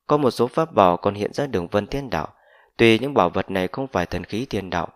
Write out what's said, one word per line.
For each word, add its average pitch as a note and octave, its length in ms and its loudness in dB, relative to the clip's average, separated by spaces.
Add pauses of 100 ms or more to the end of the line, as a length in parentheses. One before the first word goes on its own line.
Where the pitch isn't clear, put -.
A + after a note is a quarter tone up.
Có D3+ 100 2
một C#3 140 2
số A#2 160 0
pháp D#3+ 260 -4
bảo F2+ 240 6
còn G2+ 180 -2
hiện G2+ 180 -6
ra C#3+ 140 -4
đường F2+ 220 -4
vân G2+ 180 -2
thiên C#3 240 -8
đạo. D#2+ 180 -4 (480)
Tuy A2+ 220 6
những C3+ 160 -6
bảo F2+ 160 4
vật F#2+ 200 -4
này F#2 180 -2
không C3 180 -8
phải F2 200 -2
thần F2+ 180 -8
khí A2+ 260 -6
thiên F#2+ 200 -6
đạo, E2+ 260 -4